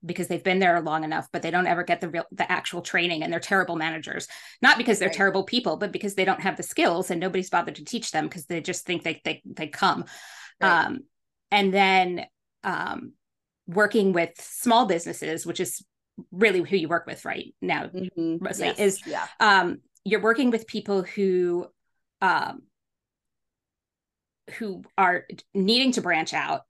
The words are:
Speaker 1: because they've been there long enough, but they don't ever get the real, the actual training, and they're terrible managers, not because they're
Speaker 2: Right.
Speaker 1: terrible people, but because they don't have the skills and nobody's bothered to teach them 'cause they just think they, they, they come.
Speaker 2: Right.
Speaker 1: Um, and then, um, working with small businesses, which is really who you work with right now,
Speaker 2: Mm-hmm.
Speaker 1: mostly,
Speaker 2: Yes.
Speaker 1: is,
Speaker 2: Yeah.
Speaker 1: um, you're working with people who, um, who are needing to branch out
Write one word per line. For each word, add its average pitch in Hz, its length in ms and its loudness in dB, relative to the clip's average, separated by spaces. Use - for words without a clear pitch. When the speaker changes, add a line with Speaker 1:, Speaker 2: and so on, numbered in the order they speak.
Speaker 1:
because 175 240 -6
they've 175 160 -4
been 185 140 2
there 175 240 6
long 156 220 -2
enough, 160 280 -4
but 175 80 -6
they 165 100 -4
don't 180 160 2
ever 175 160 2
get 175 200 -2
the 175 80 -6
real, 165 220 -4
the - 200 -2
actual 175 300 -4
training, 170 400 0
and 165 100 -4
they're 170 80 -2
terrible 175 360 0
managers, 160 520 -6
not 262 160 6
because 233 220 2
they're 185 100 2
Speaker 2:
Right. - 80 -2
Speaker 1:
terrible 196 280 2
people, 202 340 0
but 208 120 -4
because 202 260 -6
they 190 100 2
don't 190 160 0
have 196 160 -2
the 175 40 -8
skills 180 480 0
and 175 80 -2
nobody's 185 300 -2
bothered 170 280 -2
to 151 80 -18
teach 147 260 -8
them 156 180 -2
'cause 165 160 -12
they 170 160 -6
just 175 240 -6
think 170 200 -4
they, 160 200 -6
they, 156 220 -4
they - 220 -10
come. - 360 0
Speaker 2:
Right. 175 260 4
Speaker 1:
Um, - 180 -6
and 202 220 4
then, 190 540 4
um, - 520 -6
working 202 460 2
with 170 260 -2
small - 460 2
businesses, 165 640 -4
which 170 140 -6
is - 220 -6
really 185 300 2
who 170 160 0
you 160 120 -2
work 165 180 -2
with - 180 -12
right - 380 -10
now, 170 320 -2
Speaker 2:
Mm-hmm. 165 440 -4
Speaker 1:
mostly, - 280 -4
Speaker 2:
Yes. - 120 -2
Speaker 1:
is, 196 280 2
Speaker 2:
Yeah. - 220 -6
Speaker 1:
um, 196 400 4
you're 202 160 0
working 226 300 4
with 226 160 0
people 196 380 -2
who, 180 640 0
um, 170 440 0
who 190 240 -6
are 180 300 2
needing 233 400 4
to 214 80 0
branch 165 320 0
out 151 380 -2